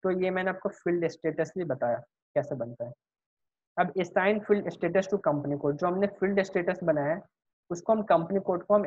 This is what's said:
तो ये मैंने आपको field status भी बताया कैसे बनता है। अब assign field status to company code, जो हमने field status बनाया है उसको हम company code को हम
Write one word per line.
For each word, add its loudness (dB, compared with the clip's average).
तो 2
ये 2
मैंने 0
आपको -4
field -2
status -4
भी -4
बताया 0
कैसे -2
बनता -8
है। -12
अब 0
assign 0
field 2
status 0
to 0
company -2
code, 0
जो 0
हमने 0
field 2
status -2
बनाया 2
है -6
उसको -2
हम 0
company 2
code -2
को 2
हम 4